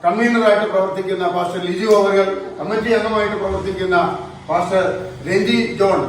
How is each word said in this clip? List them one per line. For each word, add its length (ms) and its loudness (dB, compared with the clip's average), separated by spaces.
കൺവീനറായിട്ട് 680 4
പ്രവർത്തിക്കുന്ന 500 0
പാസ്റ്റർ 320 -2
ലിജു 200 -2
അവറുകൾ, 300 2
കമ്മിറ്റി 380 -2
അംഗമായിട്ട് 440 -2
പ്രവർത്തിക്കുന്ന 540 -2
പാസ്റ്റർ 360 0
രഞ്ജി 300 2
ജോൺ 280 4